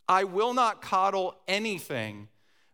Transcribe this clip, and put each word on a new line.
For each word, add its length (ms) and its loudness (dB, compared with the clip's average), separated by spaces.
I 160 4
will 300 0
not 280 2
coddle 560 0
anything 800 -4